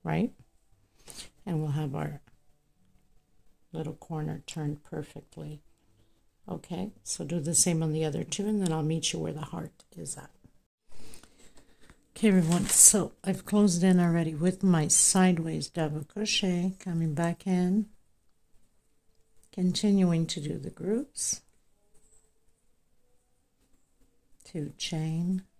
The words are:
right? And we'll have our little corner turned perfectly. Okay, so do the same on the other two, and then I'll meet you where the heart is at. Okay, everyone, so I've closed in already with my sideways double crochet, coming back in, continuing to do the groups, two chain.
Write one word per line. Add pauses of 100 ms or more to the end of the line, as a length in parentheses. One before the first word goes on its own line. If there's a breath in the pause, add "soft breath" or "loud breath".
right? (1120 loud breath)
And
we'll
have
our (1500)
little
corner
turned
perfectly. (840)
Okay, (120)
so
do
the
same
on
the
other
two,
and
then
I'll
meet
you
where
the
heart (140)
is
at. (1900 soft breath)
Okay,
everyone,
so (100)
I've
closed
in
already
with
my
sideways
double
crochet,
coming
back
in, (1600)
continuing
to
do
the
groups, (3000)
two
chain. (180)